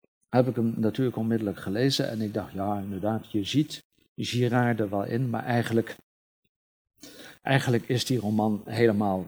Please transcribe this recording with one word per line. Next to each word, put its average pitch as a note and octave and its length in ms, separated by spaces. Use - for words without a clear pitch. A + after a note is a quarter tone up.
heb B2+ 140
ik A#2+ 80
hem A#2 220
natuurlijk A2+ 400
onmiddellijk A2 420
gelezen. C3 500
En A2 120
ik G#2+ 120
dacht, G#2 200
ja, G2+ 260
inderdaad, G2+ 520
je G#2 120
ziet C#3+ 400
Girard A#2+ 640
er G#2 100
wel G2+ 140
in, A#2+ 260
maar A2+ 140
eigenlijk, A2+ 520
eigenlijk C3 460
is B2 180
die B2+ 140
roman G#2+ 460
helemaal G#2 640